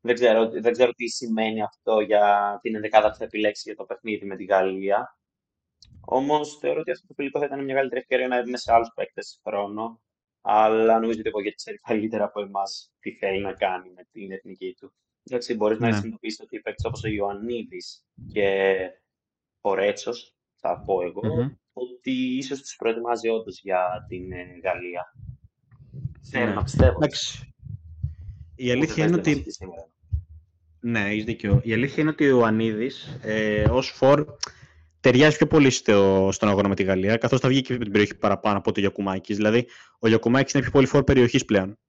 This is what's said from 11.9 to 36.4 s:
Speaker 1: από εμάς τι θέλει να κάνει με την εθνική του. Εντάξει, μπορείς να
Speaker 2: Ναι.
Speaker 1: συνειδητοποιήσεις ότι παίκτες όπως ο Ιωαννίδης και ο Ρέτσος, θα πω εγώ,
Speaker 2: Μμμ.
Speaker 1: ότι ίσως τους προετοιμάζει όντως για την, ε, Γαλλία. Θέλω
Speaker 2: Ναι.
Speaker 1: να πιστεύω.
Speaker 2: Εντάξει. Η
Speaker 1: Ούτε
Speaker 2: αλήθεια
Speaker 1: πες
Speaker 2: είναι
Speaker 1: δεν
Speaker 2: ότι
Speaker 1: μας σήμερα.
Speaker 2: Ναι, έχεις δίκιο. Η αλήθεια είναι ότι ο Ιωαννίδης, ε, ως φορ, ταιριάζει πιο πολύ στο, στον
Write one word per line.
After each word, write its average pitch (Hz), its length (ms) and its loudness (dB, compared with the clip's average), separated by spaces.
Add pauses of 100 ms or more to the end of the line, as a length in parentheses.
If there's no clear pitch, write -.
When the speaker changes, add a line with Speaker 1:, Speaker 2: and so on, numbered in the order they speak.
Speaker 1:
από 104 180 -6
εμάς 98 580 -8
τι 101 120 -12
θέλει 98 300 -4
να 98 120 -8
κάνει 92 420 -4
με 90 160 -20
την 98 200 -16
εθνική 92 480 -14
του. - 140 -20 (300)
Εντάξει, 123 320 -6
μπορείς 107 240 0
να 120 80 0
Speaker 2:
Ναι. 113 60 2
Speaker 1:
συνειδητοποιήσεις 110 460 -6
ότι - 200 -14
παίκτες - 260 -8
όπως 117 180 -6
ο 110 40 -6
Ιωαννίδης 101 1000 -8 (280)
και 98 420 2 (840)
ο 98 120 0
Ρέτσος, 101 640 -4 (200)
θα - 300 -4
πω 95 160 0
εγώ, 87 240 -6
Speaker 2:
Μμμ. 135 240 -2 (240)
Speaker 1:
ότι 127 380 -10 (260)
ίσως 135 240 -8
τους - 140 -18
προετοιμάζει 117 540 -4
όντως 110 320 -6
για 92 480 -2
την, 92 220 -12
ε, 90 320 -14
Γαλλία. 87 500 -8 (1080)
Θέλω 127 240 -4
Speaker 2:
Ναι. 104 80 -2
Speaker 1:
να 95 100 -2
πιστεύω. - 320 4
Speaker 2:
Εντάξει. - 560 -4 (1040)
Η 131 80 -12
Speaker 1:
Ούτε 123 80 0
Speaker 2:
αλήθεια 147 240 0
Speaker 1:
πες 156 180 2
Speaker 2:
είναι 190 80 0
Speaker 1:
δεν 156 120 2
Speaker 2:
ότι 139 120 -2
Speaker 1:
μας - 100 -14
σήμερα. 87 320 -16 (920)
Speaker 2:
Ναι, 113 300 -2
έχεις 107 140 -2
δίκιο. 110 400 0
Η 117 100 -2
αλήθεια 135 280 0
είναι 156 100 2
ότι 156 140 0
ο - 20 6
Ιωαννίδης, 113 920 2
ε, 107 480 0
ως 131 200 0
φορ, 143 360 4 (760)
ταιριάζει 135 380 6
πιο 156 100 4
πολύ 147 220 6
στο, 98 640 4
στον 104 180 0